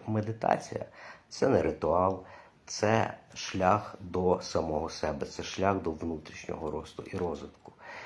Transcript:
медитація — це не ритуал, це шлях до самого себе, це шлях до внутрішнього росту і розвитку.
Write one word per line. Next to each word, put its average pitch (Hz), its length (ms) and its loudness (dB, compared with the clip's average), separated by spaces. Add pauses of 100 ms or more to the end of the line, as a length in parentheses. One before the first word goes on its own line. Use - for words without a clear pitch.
медитація — - 800 0 (440)
це - 180 0
не 110 140 6
ритуал, 85 600 2 (420)
це 107 480 2 (200)
шлях 95 680 2
до 90 420 2
самого 80 480 -2
себе, 76 360 -2
це - 180 -8
шлях 95 380 2
до 82 100 -2
внутрішнього 80 800 -6
росту 78 320 -8 (100)
і 95 40 -4
розвитку. 80 540 -6 (340)